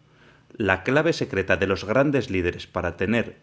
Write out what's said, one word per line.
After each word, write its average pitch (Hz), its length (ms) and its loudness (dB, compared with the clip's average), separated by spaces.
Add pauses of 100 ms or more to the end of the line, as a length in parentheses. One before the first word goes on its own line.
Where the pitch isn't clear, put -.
(560)
La 95 280 2
clave 156 280 2
secreta 95 440 0
de 95 100 2
los 95 180 0
grandes 131 460 2
líderes 87 360 -2
para 87 300 -4
tener 104 460 -2